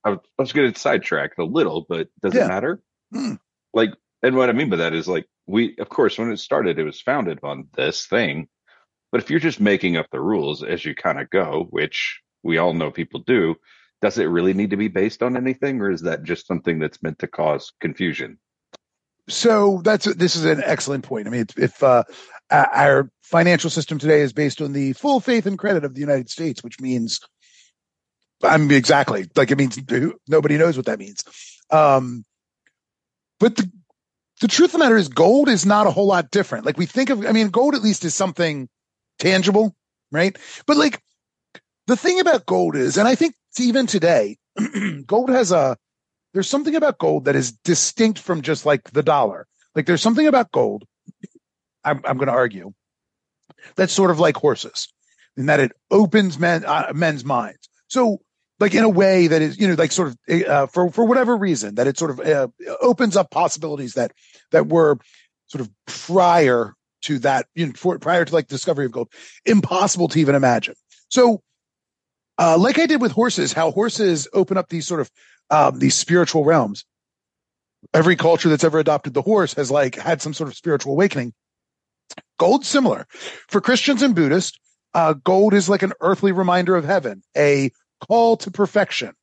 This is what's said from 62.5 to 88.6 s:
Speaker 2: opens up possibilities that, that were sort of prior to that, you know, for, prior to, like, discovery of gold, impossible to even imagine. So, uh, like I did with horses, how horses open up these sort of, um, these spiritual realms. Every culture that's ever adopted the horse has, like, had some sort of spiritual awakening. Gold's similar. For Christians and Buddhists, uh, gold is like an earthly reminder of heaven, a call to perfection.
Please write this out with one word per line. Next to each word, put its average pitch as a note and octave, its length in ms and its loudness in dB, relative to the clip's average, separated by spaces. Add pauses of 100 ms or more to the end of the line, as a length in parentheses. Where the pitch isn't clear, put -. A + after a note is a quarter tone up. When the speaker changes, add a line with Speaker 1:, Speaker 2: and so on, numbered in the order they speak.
Speaker 2:
opens A3+ 340 2
up F#3+ 140 0
possibilities D3+ 640 -4
that, A#2+ 180 -4 (400)
that D3+ 160 4
were D3+ 300 2 (500)
sort C#3+ 140 -10
of G#2+ 80 -10 (160)
prior E3 880 2 (280)
to D3 180 -4
that, C3+ 340 0
you E3 120 -2
know, C3+ 80 -8
for, F3+ 240 -2
prior E3+ 260 0
to, C#3+ 100 -4
like, D#3+ 140 2
discovery C#3+ 380 -2
of A#2 60 -6
gold, A#2+ 160 -8 (380)
impossible F#3 640 2
to D#3+ 120 0
even C#3+ 140 4
imagine. B2 400 2 (340)
So, A#3+ 320 4 (960)
uh, E3 200 4
like A#3+ 200 2
I E4 80 4
did D4+ 140 0
with A3+ 120 0
horses, G3 400 -2
how D#3+ 180 0
horses G3 600 -2
open F#3+ 260 0
up F3+ 100 -6
these E3 180 -8
sort E3 140 -4
of, B2+ 100 -6 (400)
um, C#3 280 4
these C3 160 2
spiritual E3+ 500 2
realms. C#3 400 0 (1080)
Every D#3+ 220 4
culture E3 320 2
that's D3+ 160 2
ever D#3+ 140 2
adopted D3 360 0
the C#3 80 0
horse G3 320 0
has, C#3 160 -4
like, C3+ 260 0
had D#3+ 260 -2
some D3+ 120 -8
sort D3+ 140 -8
of A#2+ 80 -14
spiritual C#3+ 360 -4
awakening. C#3 400 0 (1080)
Gold's A3 300 2
similar. A#3 380 0 (420)
For G3+ 120 0
Christians B3+ 420 0
and C4+ 120 2
Buddhists, E3 440 0 (360)
uh, D#3+ 200 2
gold F#3+ 400 2
is F#3+ 140 2
like G3 140 2
an G3 180 -2
earthly F#3 320 0
reminder F3+ 440 0
of E3 80 0
heaven, C#3 380 -2 (140)
a C#3+ 340 2 (380)
call A#3 300 4
to - 120 -12
perfection. F#3+ 720 -2